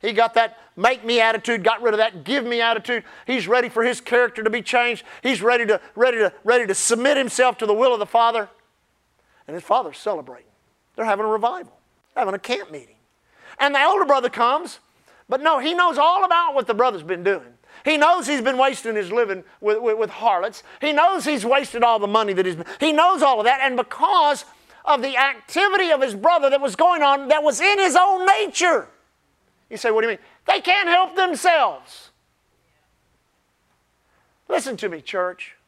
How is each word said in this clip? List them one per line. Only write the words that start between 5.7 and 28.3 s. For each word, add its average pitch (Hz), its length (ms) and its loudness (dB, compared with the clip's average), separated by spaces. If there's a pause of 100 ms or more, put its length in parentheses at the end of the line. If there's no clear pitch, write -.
ready 233 240 2
to, 202 140 2 (120)
ready 233 220 2
to 190 80 -2
submit 247 420 0
himself 254 420 0
to 220 80 -6
the 208 80 2
will 247 180 2
of 226 60 -2
the 208 80 -4
Father. 233 440 0 (960)
And 147 80 -14
his 170 100 -12
father's 202 340 -2
celebrating. 135 520 -10 (440)
They're 220 100 -6
having 214 200 -2
a 220 40 -2
revival, 233 440 -4 (420)
having 196 200 -2
a 196 40 -8
camp 220 320 -8
meeting. 135 260 -20 (640)
And 285 160 0
the 269 80 4
older 370 220 2
brother 269 240 2
comes, 254 500 -2 (500)
but 269 120 -4
no, 311 180 0
he 294 160 -2
knows 349 220 2
all 349 280 2
about 339 300 0
what 262 120 -2
the 226 80 -2
brother's 208 280 0
been 175 220 -8
doing. 156 300 -2 (300)
He 302 120 0
knows 311 300 2
he's 277 140 -2
been 254 180 -2
wasting 254 360 -2
his 196 160 -6
living 196 340 -4 (160)
with, 214 200 -2
with, 226 180 -2
with 220 120 -4
harlots. 208 520 -2 (180)
He 302 120 -2
knows 339 320 2
he's 277 200 -4
wasted 240 380 0
all 233 160 2
the 202 80 -2
money 208 260 0
that 185 140 0
he's 180 100 -6
been, 170 100 -12 (140)
he 311 120 0
knows 330 300 2
all 262 180 2
of 208 40 -2
that. 262 160 2
And 262 160 -2
because 294 680 0 (400)
of 277 180 2
the 262 140 -4
activity 339 760 0
of 285 120 2
his 240 120 -2
brother 277 360 2
that 277 100 2
was 254 160 -4
going 330 260 2
on, 277 260 2
that 302 140 2
was 285 180 0
in 403 180 2
his 370 180 2
own 370 300 2
nature. 349 640 0 (800)